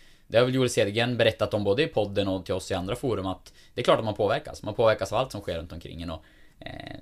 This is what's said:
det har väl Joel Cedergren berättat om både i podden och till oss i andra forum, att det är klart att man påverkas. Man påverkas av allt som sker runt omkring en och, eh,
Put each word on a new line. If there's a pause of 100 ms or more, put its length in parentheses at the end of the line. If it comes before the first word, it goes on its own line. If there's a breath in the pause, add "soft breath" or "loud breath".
(280 soft breath)
det
har
väl
Joel
Cedergren
berättat
om
både
i
podden
och
till
oss
i
andra
forum,
att (200 soft breath)
det
är
klart
att
man
påverkas.
Man
påverkas
av
allt
som
sker
runt
omkring
en
och, (360 soft breath)
eh,